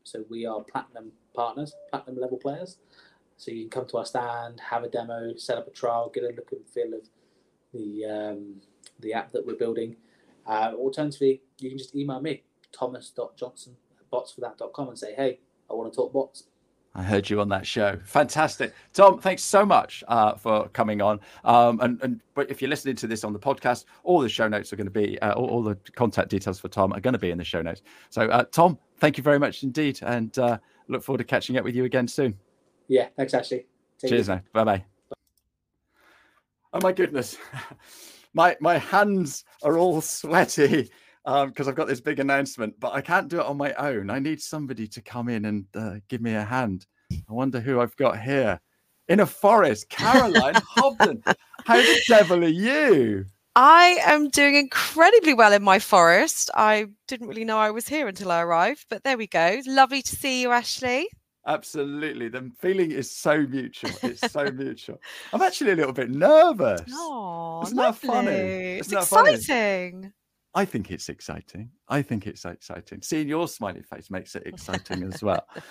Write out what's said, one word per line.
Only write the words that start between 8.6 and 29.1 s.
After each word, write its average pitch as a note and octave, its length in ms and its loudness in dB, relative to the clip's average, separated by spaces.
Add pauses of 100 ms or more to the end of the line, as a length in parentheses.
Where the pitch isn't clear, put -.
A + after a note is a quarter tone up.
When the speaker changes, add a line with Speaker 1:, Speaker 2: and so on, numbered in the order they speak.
Speaker 1:
the A2 120 -10
app A2+ 200 -10
that - 120 -8
we're A2+ 120 -10
building. A2+ 400 -6 (500)
Uh, A2 300 -2
alternatively, C3+ 640 -2 (160)
you C3 100 -12
can C3 100 -12
just C3 180 -16
email C#3 240 -8
me, D3 240 -8 (260)
thomas B2+ 400 -10
dot - 260 -12
johnson B2 400 -16 (220)
at - 120 -20
bots - 200 -6
for - 120 -20
that A#2 140 -12
dot - 160 -14
com, C3+ 160 -10
and A#2 80 -18
say, G#2+ 160 -14
"Hey, C3+ 280 -4 (280)
I G#2+ 60 -10
wanna A2+ 160 -8
talk - 220 -4
bots." - 320 -6 (500)
Speaker 2:
I F#2 80 -8
heard G2+ 260 0
you G#2 120 0
on G2+ 80 -2
that G2 180 -4
show. G#2 380 -2
Fantastic. D3 680 0 (220)
Tom, F#3+ 260 10
thanks F#3 220 -2
so G#3 240 4
much, D#3 420 2
uh, A2 280 4
for A2 320 0
coming G#2+ 340 -2
on. G#2 180 2 (240)
Um, A#2+ 360 6
and, B2 220 -2
and, B2 180 -6 (140)
but C#3 160 -2
if C3+ 120 -8
you're C3 80 -4
listening C#3+ 260 -4
to A#2 120 -8
this G#2+ 160 -6
on G#2+ 100 -8
the G#2 60 -10
podcast, - 440 -2 (200)
all F3+ 160 4
the B2 100 0
show A2+ 180 0
notes G#2 240 -4
are G2+ 40 -10
gonna G2 120 -6
be, G2+ 320 -2
uh, G#2+ 140 0
all, B2 140 -2
all A#2 160 -2
the G#2 100 -2 (200)
contact G#2+ 360 0
details G2 300 -4
for - 80 -12
Tom F#2+ 260 0
are G2+ 60 -8
gonna B2 180 -2
be F2+ 120 -4
in F2 80 -6
the F2 60 -8
show E2+ 160 -6
notes. E2 220 -8 (280)
So, A2+ 180 -4
uh, A#2+ 160 4
Tom, E3+ 340 2 (200)
thank D3+ 200 2